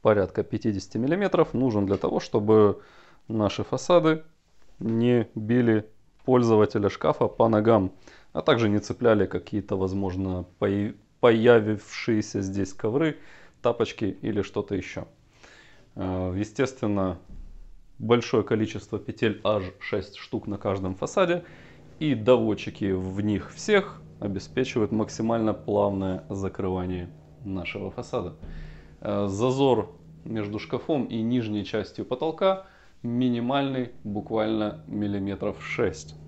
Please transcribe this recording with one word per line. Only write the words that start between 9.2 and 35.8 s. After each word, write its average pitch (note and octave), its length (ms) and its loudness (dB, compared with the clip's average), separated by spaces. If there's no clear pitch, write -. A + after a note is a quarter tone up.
какие-то, G2 500 -4
возможно, F#2 680 -2
появ-, G2+ 340 0
появившиеся A2 1200 4
здесь G2 320 -4
ковры, D3 460 -2
тапочки A2+ 600 0
или G2+ 200 -2
что-то - 340 -4
ещё. - 320 -8
Э, F#2 400 -4
естественно, G#2 840 -2
большое A2+ 460 2
количество G#2+ 560 -4
петель, G#2+ 420 -2
аж F#2+ 380 0
шесть - 380 -6
штук - 280 -8
на G2+ 100 -6
каждом F#2+ 380 -2
фасаде, F3 480 0
и D3+ 160 0
доводчики G#2+ 800 2
в F#2+ 300 -4
них G#2 300 -2
всех – - 500 0
обеспечивают G#2+ 720 -2
максимально A2 600 -2
плавное G2 760 0
закрывание F#2 800 -4
нашего F#2+ 460 -8
фасада. G2+ 460 -8
Э, G2+ 280 -2
зазор B2+ 680 2
между G#2+ 340 -6
шкафом C3+ 460 -2
и A2+ 180 -6
нижней A2+ 420 -2
частью - 400 -6
потолка D#3+ 640 0
минимальный, B2 880 -2
буквально G#2+ 840 -2
миллиметров G2+ 760 -4
шесть. - 540 -4